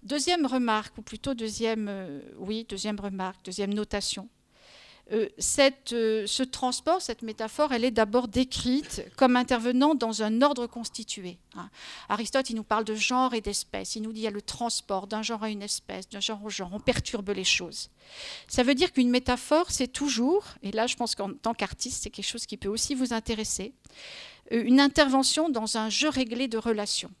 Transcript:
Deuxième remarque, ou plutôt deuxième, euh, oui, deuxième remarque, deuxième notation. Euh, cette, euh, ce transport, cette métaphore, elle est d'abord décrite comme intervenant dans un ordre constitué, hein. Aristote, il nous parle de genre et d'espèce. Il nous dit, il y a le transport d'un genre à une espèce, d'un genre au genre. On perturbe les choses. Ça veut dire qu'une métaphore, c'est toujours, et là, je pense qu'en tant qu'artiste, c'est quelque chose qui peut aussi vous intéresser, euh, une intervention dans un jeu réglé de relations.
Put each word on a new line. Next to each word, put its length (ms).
Deuxième 420
remarque, 520
ou 40
plutôt 320
deuxième, 540
euh, 320
oui, 320
deuxième 320
remarque, 440
deuxième 300
notation. 540
Euh, 160
cette, 540
euh, 340
ce 160
transport, 580
cette 220
métaphore, 500
elle 120
est 80
d'abord 340
décrite 800
comme 200
intervenant 580
dans 280
un 200
ordre 240
constitué, 720
hein. 160
Aristote, 420
il 60
nous 80
parle 200
de 120
genre 380
et 60
d'espèce. 540
Il 80
nous 100
dit, 100
il 20
y 20
a 60
le 100
transport 640
d'un 160
genre 220
à 60
une 120
espèce, 460
d'un 100
genre 260
au 60
genre. 220
On 80
perturbe 500
les 140
choses. 460
Ça 160
veut 100
dire 180
qu'une 180
métaphore, 600
c'est 160
toujours, 580
et 100
là, 160
je 80
pense 180
qu'en 200
tant 200
qu'artiste, 480
c'est 80
quelque 160
chose 200
qui 100
peut 120
aussi 280
vous 160
intéresser, 640
euh, 140
une 160
intervention 680
dans 280
un 120
jeu 200
réglé 400
de 100
relations. 640